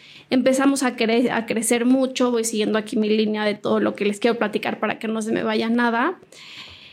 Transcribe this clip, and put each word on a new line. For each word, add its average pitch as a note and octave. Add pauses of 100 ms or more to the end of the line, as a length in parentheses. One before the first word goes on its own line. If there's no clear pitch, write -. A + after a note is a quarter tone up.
(300)
empezamos C4+
a B3
cre-, A#3
a A3+
crecer A#3
mucho. B3+
Voy A3+
siguiendo G#3+
aquí G#3+
mi G#3+
línea G#3+
de G#3
todo G#3+
lo G#3
que G3
les G3+
quiero A#3
platicar A3
para G#3+
que A3+
no A3
se A3
me A#3
vaya A3+
nada. A#3+ (760)